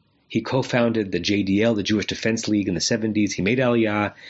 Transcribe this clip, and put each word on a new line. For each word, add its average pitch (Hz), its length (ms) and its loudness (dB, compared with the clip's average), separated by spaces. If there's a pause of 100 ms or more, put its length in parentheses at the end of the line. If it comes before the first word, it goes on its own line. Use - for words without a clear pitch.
(280)
He - 140 -2
co-founded 117 680 0
the 92 80 -2
J 101 240 0
D 98 180 2
L, 117 140 4
the 104 80 -2
Jewish 104 240 0
Defense 113 400 -2
League, 104 220 0
in 95 60 0
the 82 60 -2
seventies. 107 520 0
He 92 100 -4
made 110 160 2
Aliyah. 110 540 2 (180)